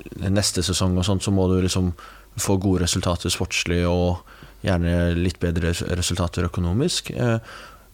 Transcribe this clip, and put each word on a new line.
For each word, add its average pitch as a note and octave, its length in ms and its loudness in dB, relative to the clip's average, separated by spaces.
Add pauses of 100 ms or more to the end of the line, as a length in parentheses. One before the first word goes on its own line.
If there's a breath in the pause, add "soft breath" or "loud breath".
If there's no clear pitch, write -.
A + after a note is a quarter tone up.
(220)
neste F#2+ 420 0
sesong F#2 320 0
og F2+ 80 2
sånt, F#2+ 220 0
så G2+ 80 0
må F#2 160 4
du F#2 100 4
liksom F#2 320 0 (480 loud breath)
få G2+ 200 2
gode F#2 240 2
resultater F2 480 -2
sportslig F2 560 -2
og F2 340 2 (420 loud breath)
gjerne F2 500 2
litt F2 260 0
bedre E2+ 300 0
res-, - 140 -2 (140)
resultater F2 500 -2
økonomisk. F#2+ 640 -2
Eh, A#2 260 0 (560 loud breath)